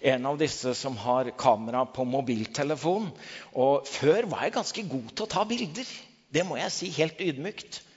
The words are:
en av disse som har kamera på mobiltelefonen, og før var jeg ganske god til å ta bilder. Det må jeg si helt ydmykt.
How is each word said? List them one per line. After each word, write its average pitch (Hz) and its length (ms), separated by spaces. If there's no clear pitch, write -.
en 127 180
av 147 100
disse 127 360
som 135 200
har 123 400
kamera 117 480
på 127 240
mobiltelefonen, 139 1000
og 135 360
før 175 420
var 123 160
jeg - 80
ganske 214 340
god 120 220
til 214 160
å - 80
ta 185 140
bilder. 240 420
Det 165 140
må 156 100
jeg 170 160
si 180 220
helt 160 260
ydmykt. 170 640